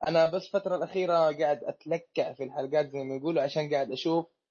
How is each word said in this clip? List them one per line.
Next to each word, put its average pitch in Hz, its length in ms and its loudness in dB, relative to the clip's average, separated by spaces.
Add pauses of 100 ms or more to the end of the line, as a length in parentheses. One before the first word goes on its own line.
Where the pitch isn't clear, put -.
أنا 160 220 4
بس 185 220 -4
فترة 190 240 0
الأخيرة 180 360 0
قاعد 151 520 2
أتلكع 156 680 -4
في 135 120 -6
الحلقات 139 460 -2
زي 135 140 -6
ما 135 100 -6
يقولوا، 151 280 0
عشان 147 320 0
قاعد 135 180 0
أشوف 165 340 0 (240)